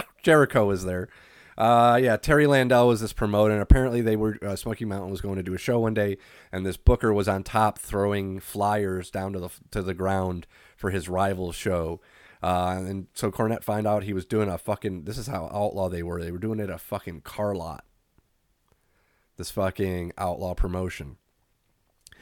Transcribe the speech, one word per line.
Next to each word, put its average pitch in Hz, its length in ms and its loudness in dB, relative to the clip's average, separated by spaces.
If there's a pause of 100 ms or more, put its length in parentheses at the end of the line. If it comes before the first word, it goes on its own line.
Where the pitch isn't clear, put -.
<laughs> - 160 -20
Jericho 139 440 4
was 95 180 -2
there. 92 240 -4 (480)
Uh, 120 460 6
yeah, 113 160 4
Terry 147 280 4
Landau 127 400 6
was 117 140 4
this 110 140 -6
promoter, 107 400 4
and 104 80 0
apparently 120 400 6
they 110 120 2
were, 107 280 0
uh, 101 120 -4
Smoky 113 300 -6
Mountain 98 260 -6
was 95 120 -6
going 98 140 -4
to 92 60 -4
do 90 120 -6
a 90 40 -6
show 120 200 0
one 110 160 2
day, 104 240 0 (340)
and 92 140 -4
this 92 100 -4
booker 117 380 4
was 101 140 2
on 95 160 0
top 107 340 0
throwing 101 600 -2
flyers 101 720 -2
down 98 220 -6
to 98 60 -6
the, 87 100 -8 (220)
to 107 100 -4
the 92 140 -4
ground 92 520 -2 (300)
for 98 140 -4
his 90 180 -4
rival 92 440 -2
show. 85 460 -2 (440)
Uh, 90 360 0
and 95 360 -8
so 110 160 -4
Cornette 113 340 -2
found 107 220 -2
out 104 160 2
he 104 100 -6
was 95 140 -4
doing 107 240 0
a 85 80 -4
fucking, 95 460 -6
this 110 120 -10
is 117 120 -10
how 92 220 -6
outlaw 101 380 -2
they 87 140 -4
were. 85 200 -6
They 85 100 -6
were 90 60 -8
doing 107 220 -4
it 104 40 -4
at 95 60 -6
a 85 80 -10
fucking 92 440 -10
car 104 320 -4
lot. 82 300 -8 (1500)
This 87 140 -10
fucking 92 680 -2
outlaw 90 360 -4
promotion. 90 640 -4 (1040)